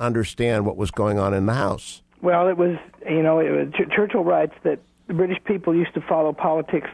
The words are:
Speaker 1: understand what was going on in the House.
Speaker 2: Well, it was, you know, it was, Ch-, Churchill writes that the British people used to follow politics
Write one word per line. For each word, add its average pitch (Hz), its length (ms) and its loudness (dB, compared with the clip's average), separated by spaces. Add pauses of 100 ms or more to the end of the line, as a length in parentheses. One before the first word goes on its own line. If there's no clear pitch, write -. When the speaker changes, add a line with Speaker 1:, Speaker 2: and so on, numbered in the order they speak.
Speaker 1:
understand 117 640 0
what 104 100 -2
was 101 140 -2
going 104 280 0
on 98 140 2
in 98 140 2
the 110 80 0
House. - 480 -4 (200)
Speaker 2:
Well, 175 260 4
it 180 100 0
was, 175 180 2 (320)
you 160 140 2
know, 160 160 4
it 156 120 2
was, 147 240 0
Ch-, 180 200 -2
Churchill 208 300 0
writes 160 280 2 (100)
that 151 160 0 (280)
the 185 80 -6
British 180 300 0
people 180 300 0
used 170 200 0
to 160 80 -6
follow 156 300 0
politics - 600 -2